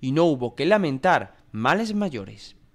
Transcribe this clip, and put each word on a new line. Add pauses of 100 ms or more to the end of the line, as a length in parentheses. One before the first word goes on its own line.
y
no
hubo
que
lamentar (160)
males
mayores. (200)